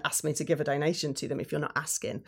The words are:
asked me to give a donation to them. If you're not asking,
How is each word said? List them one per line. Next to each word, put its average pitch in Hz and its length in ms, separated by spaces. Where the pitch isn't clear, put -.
asked - 200
me 151 100
to 151 100
give 151 160
a 151 40
donation 147 500
to 135 140
them. 139 120
If - 120
you're 147 80
not - 160
asking, - 520